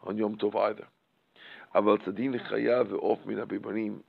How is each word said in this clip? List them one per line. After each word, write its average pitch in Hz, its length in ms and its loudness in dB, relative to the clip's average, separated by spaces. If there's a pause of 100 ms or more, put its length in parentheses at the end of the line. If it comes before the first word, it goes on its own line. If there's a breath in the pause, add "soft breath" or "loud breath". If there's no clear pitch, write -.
on 101 140 -4
Yom 107 200 -2
Tov 104 180 -2
either. 107 320 -2 (880 loud breath)
Aval 104 240 6
tzadin 117 500 -2
chayav 117 380 2
ve'of 101 360 0
min 107 140 -4
habibarim 104 720 -4